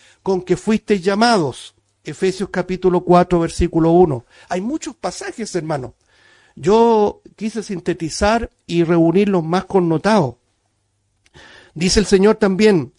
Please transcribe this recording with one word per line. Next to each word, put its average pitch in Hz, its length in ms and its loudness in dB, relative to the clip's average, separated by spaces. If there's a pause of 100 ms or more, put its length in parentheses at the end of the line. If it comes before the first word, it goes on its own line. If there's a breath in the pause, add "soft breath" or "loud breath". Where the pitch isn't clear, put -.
(220 loud breath)
con 190 180 -2
que 175 160 -2
fuisteis 208 460 -2
llamados". 196 720 -2 (280)
Efesios 185 480 -4
capítulo 180 540 -2
cuatro, 175 360 4
versículo 165 500 0
uno. 165 340 2 (240 soft breath)
Hay 185 140 -4
muchos 269 340 -8
pasajes, 226 580 -10
hermano. 151 400 -6 (640 soft breath)
Yo 214 640 2 (140)
quise 214 300 -8
sintetizar 196 840 -4 (180)
y 170 180 0
reunir 170 440 2
los 185 140 0
más 180 220 -2
connotados. 175 720 0 (1400 loud breath)
Dice 180 240 0
el 196 80 0
Señor 202 300 4
también 196 640 2